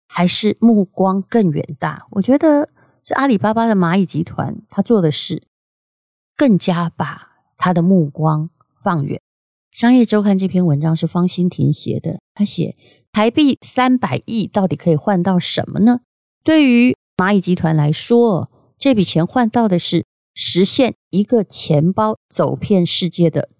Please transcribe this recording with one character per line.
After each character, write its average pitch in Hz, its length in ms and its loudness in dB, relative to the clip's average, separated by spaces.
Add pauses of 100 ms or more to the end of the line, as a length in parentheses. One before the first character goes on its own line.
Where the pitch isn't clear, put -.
还 - 180 -2
是 208 360 0
目 220 240 4
光 190 360 -2
更 196 300 0
远 147 300 -6
大？ 151 320 -8
我 196 100 -2
觉 269 160 2
得 302 300 2 (340)
是 - 120 -12
阿 269 120 -2
里 240 100 2
巴 208 160 0
巴 226 140 0
的 226 80 2
蚂 180 240 0
蚁 185 80 0
集 151 160 -6
团， - 340 -8 (120)
他 - 120 -6
做 208 220 2
的 156 80 2
是 - 320 -6 (920)
更 247 200 4
加 170 320 -2
把 - 420 -10 (260)
他 180 180 0
的 170 80 2
目 175 260 2
光 156 400 -2 (320)
放 165 240 -2
远。 - 160 -8 (520)
《商 240 200 2
业 247 140 4
周 214 160 0
刊》 196 160 2
这 190 80 -2
篇 180 180 0
文 147 160 0
章 160 160 -2
是 165 100 -4
方 175 200 -2
欣 180 220 -2
婷 147 240 -2
写 - 280 -6
的， - 180 -8 (140)
他 - 100 -4
写 - 320 -4 (380)
台 220 180 2
币 285 300 0
三 254 380 0
百 135 260 -6
亿 220 220 -4
到 190 200 -2
底 - 80 -2
可 - 160 -2
以 156 60 4
换 185 260 0
到 185 160 0
什 - 320 -4
么 - 100 -4
呢？ 240 200 2 (420)
对 311 280 4
于 240 260 4 (180)
蚂 190 200 0
蚁 190 80 2
集 180 120 0
团 160 220 0
来 151 160 2
说， 233 580 0 (280)
这 277 160 2
笔 196 100 2
钱 165 220 0
换 233 240 0
到 233 180 2
的 180 100 0
是 - 280 -2 (280)
实 - 300 0
现 - 300 0 (160)
一 190 120 0
个 220 220 0
钱 160 480 0
包 220 240 -2 (160)
走 139 240 -2
遍 180 300 0
世 170 240 -2
界 170 180 2
的 - 320 -6